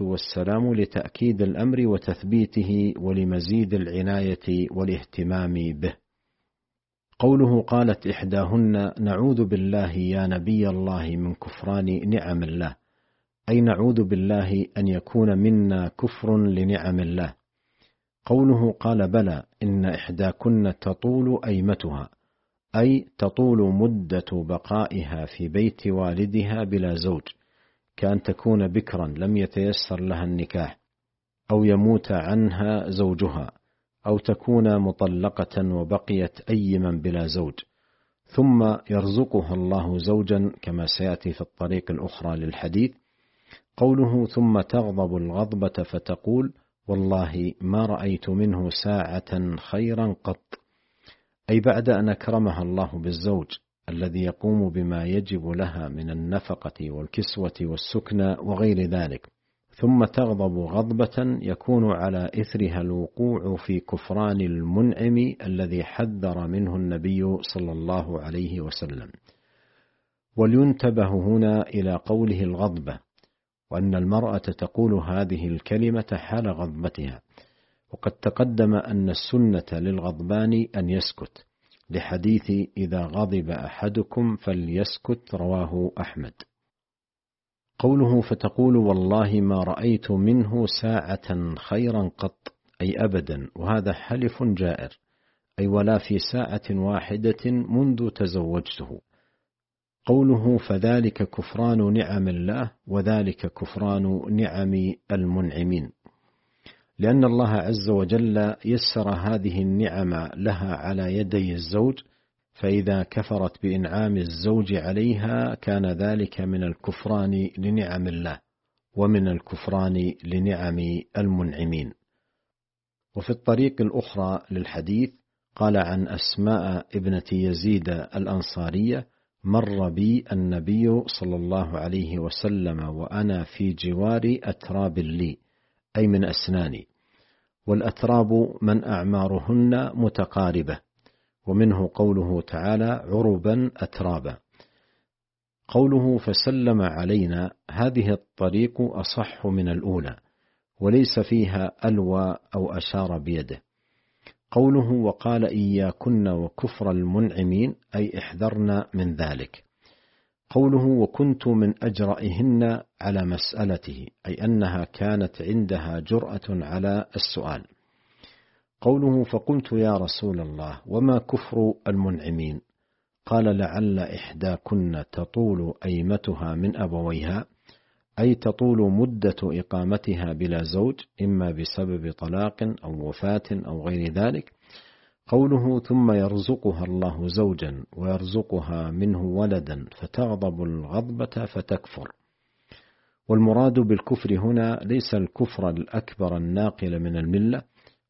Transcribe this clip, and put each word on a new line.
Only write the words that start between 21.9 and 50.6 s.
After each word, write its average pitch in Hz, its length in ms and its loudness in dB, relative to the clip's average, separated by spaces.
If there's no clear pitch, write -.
أي 131 300 4
تطول 104 560 4
مدة 98 580 0
بقائها 85 920 -4
في 85 220 -8
بيت 101 380 0
والدها 101 800 0
بلا 92 300 0
زوج، 85 280 -2
كأن 101 260 0
تكون 101 460 2
بكراً 90 380 -2
لم 87 300 -2
يتيسر 98 640 -2
لها 90 240 -4
النكاح، 87 540 -4
أو 107 140 4
يموت 104 480 4
عنها 101 800 0
زوجها، 90 600 -2
أو 104 120 2
تكون 110 600 2
مطلقة 95 960 0
وبقيت 90 760 -2
أيماً 95 400 2
بلا 85 360 -2
زوج، 78 280 -4
ثم 117 500 6
يرزقها 98 640 0
الله 90 440 0
زوجاً، 101 540 2
كما 85 240 -4
سيأتي 92 340 -2
في - 80 -10
الطريق 90 500 -4
الأخرى 82 460 -6
للحديث. 82 580 -2
قوله: 123 500 4
"ثم 113 340 4
تغضب 95 560 0
الغضبة 95 720 -2
فتقول: 117 640 -2
والله 92 720 0
ما 101 260 0
رأيت 98 440 -2
منه 95 380 0
ساعة 90 720 -2
خيرا 110 680 -2
قط"، - 340 -10